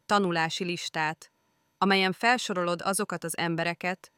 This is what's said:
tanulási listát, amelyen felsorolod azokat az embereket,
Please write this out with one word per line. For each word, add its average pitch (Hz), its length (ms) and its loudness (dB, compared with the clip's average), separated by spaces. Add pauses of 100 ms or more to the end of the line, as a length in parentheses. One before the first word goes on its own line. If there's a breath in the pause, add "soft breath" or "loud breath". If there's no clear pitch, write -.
tanulási 175 580 0
listát, 160 680 -6 (460)
amelyen 190 340 4
felsorolod 180 720 0
azokat 196 420 -4
az 165 120 -6
embereket, 170 800 -4